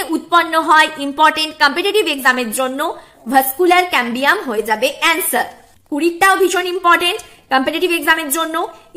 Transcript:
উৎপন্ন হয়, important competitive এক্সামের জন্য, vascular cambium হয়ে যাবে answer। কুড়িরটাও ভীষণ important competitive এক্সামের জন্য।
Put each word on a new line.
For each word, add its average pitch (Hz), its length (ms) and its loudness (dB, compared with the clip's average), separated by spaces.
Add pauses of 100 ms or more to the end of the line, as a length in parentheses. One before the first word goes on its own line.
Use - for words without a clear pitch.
(140)
উৎপন্ন 330 400 0 (140)
হয়, 311 200 6 (180)
important 311 460 0 (100)
competitive 359 420 2 (100)
এক্সামের 254 440 0
জন্য, 262 220 -4 (520)
vascular 349 600 2
cambium 269 460 0 (100)
হয়ে 214 200 -4
যাবে 220 200 0 (140)
answer। 320 440 0 (460)
কুড়িরটাও 339 500 2
ভীষণ 370 320 0
important 349 440 2 (340)
competitive 311 460 0
এক্সামের 320 380 -2
জন্য। 320 200 -4 (400)